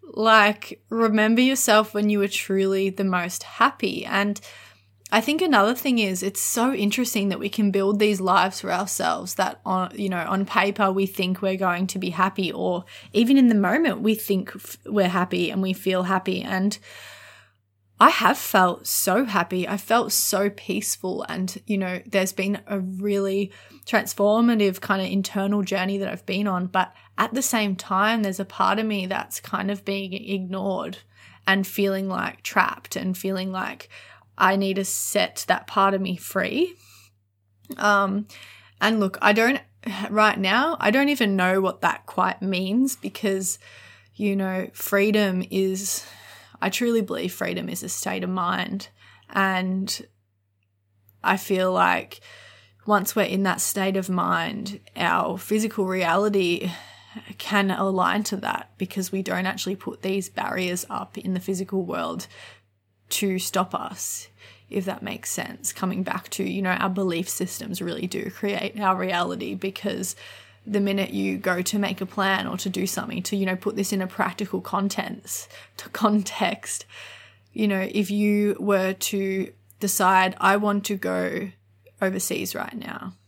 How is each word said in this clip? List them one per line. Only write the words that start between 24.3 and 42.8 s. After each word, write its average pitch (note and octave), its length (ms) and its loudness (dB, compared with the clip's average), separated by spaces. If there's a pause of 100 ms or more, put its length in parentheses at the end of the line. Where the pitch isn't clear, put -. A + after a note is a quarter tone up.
kind F#3+ 220 0
of F#3 100 -2
internal G3 500 0
journey F#3+ 360 -2
that G3 100 -4
I've - 160 -8
been G3 240 0
on. F3+ 200 0
But - 260 0 (240)
at A3 160 0
the C4 80 0
same G#3 340 0
time, G#3 460 2
there's G3 180 -2
a F#3+ 60 -4
part F#3+ 320 2
of A3 80 0
me G3+ 180 -2
that's - 360 -4
kind F#3+ 300 -4
of G3+ 140 -6
being G3 300 -4
ignored F#3+ 840 -4 (480)
and F#3+ 200 4
feeling, G3 420 0
like, - 340 -4
trapped - 540 0
and F#3 200 -2
feeling F#3+ 360 -4
like - 380 -8 (460)
I F#3+ 200 6
need F#3+ 180 2
to G3 100 0
set - 640 -2
that - 180 0
part G3 280 4
of F#3+ 60 0
me F#3+ 160 -2
free. B3 580 -2 (1040)
Um, G3+ 500 2 (540)
and G#3+ 200 2
look, F#3+ 220 0
I G#3 100 6
don't, A3+ 280 4 (500)
right G#3+ 280 4
now, A#3+ 420 2
I G#3 100 4
don't C#4 180 4
even A3+ 280 2
know F#3 240 4
what F#3 220 0
that - 240 -2
quite F#3 360 0
means G3 540 0